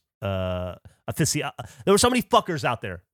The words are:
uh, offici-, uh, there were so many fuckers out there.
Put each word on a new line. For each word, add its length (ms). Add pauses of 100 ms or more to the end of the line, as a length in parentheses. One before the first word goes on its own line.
(220)
uh, 540 (340)
offici-, 340
uh, 60 (360)
there 60
were 60
so 120
many 120
fuckers 400
out 200
there. 200 (120)